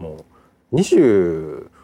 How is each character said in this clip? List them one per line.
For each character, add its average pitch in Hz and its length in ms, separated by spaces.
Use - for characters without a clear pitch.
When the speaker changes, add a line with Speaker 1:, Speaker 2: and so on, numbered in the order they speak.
Speaker 1:
れ。 82 80
Speaker 2:
も 76 80
う - 80
二 156 100
十 87 880